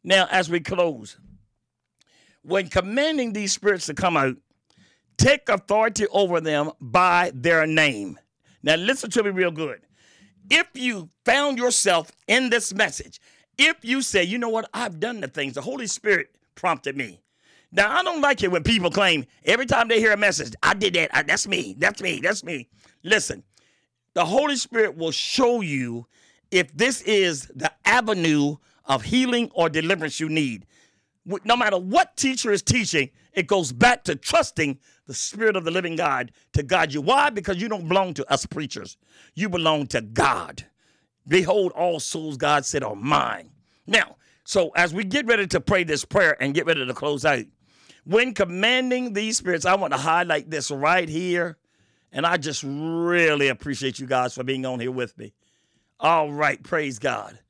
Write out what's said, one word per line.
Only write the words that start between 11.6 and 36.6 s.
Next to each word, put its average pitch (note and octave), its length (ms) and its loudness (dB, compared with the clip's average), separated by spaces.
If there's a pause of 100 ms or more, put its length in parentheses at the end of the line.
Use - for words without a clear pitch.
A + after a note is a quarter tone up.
in B3+ 200 2
this A3+ 240 0
message, - 480 -4 (380)
if D#4 240 4
you B3 180 -2
say, G3+ 240 2
"You F#3+ 140 -4
know A#3+ 100 -2
what? A3+ 240 -2
I've G#3 260 -6
done A#3 220 -6
the C#3 80 -6
things. C#3 240 -6
The C#3 100 -8
Holy C4 240 -8
Spirit F#3 480 -2 (200)
prompted D#3+ 420 -4
me." A2+ 240 -10 (520)
Now, G3+ 220 2
I F4+ 80 2
don't F4 200 -2
like C#4+ 200 2
it F#3 80 0
when F3 120 0
people F#3 280 2
claim E3+ 360 2 (180)
every A#3 220 2
time A#3 220 2
they A3+ 120 4
hear A3 120 4
a G#3 40 2
message, F3+ 460 0
"I D#3 100 2
did G3 220 0
that. E3 200 0
I, C#3+ 100 2
that's E3 220 -2
me. A#2 320 -6
That's F#3+ 220 0
me. E3+ 200 -4
That's G3 220 -2
me." C#3+ 260 -10 (340)
Listen, F#3+ 400 -2 (720)
the E3+ 100 2
Holy C4+ 320 2
Spirit A3 400 0
will D#3+ 160 -2
show A#3+ 480 2
you B2+ 460 -6 (460)
if F3+ 240 0
this A#3 260 0
is F#3 540 0
the D3+ 160 -4 (120)
avenue E3+ 720 2 (280)
of C3+ 180 0
healing A#3+ 500 0
or E3 160 2
deliverance D#3+ 520 -2
you D#3+ 80 -4
need. C#3 360 -2 (640)
W-, F#3 180 -6
no A#3 120 2
matter G#3+ 200 2
what G3 400 0
teacher B3+ 360 -2
is G3+ 100 0
teaching, E3 480 0 (220)
it F3+ 160 -4
goes F3+ 240 0
back A#3+ 320 2
to E3 100 -4
trusting D#3 640 -2 (300)
the C#3 40 -16
Spirit G#3 440 -2
of F3+ 80 -4
the E3 80 -4
living F3 240 -4
God C3+ 340 -2 (220)
to D3+ 100 0